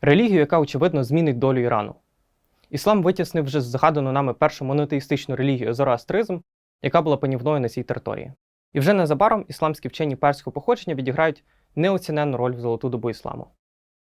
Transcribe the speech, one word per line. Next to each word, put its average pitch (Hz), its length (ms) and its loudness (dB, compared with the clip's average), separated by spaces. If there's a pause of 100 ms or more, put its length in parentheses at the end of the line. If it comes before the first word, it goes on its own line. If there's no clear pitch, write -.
Релігію, 185 380 4
яка, 156 200 4
очевидно, 147 440 0
змінить 143 360 0
долю 131 200 2
Ірану. 120 360 -2 (760)
Іслам 196 340 2
витіснив 175 400 0
вже 139 180 -2
згадану 135 500 2
нами 135 220 0
першу - 320 -2
монотеїстичну 139 680 -2
релігію — 123 380 0
зороастризм, 143 640 0 (420)
яка - 200 2
була 147 160 2
панівною 135 420 -2
на 120 100 -2
цій 123 140 -6
території. 107 500 -8 (400)
І 147 60 -2
вже 156 140 4
незабаром 190 540 2
ісламські 156 400 -4
вчені 143 280 -4
перського 143 380 0
походження 180 420 -4
відіграють 135 480 -2 (320)
неоціненну 151 640 0
роль 123 180 -2
в 120 40 -12
золоту 120 300 -4
добу 120 200 -4
ісламу. - 380 -10 (600)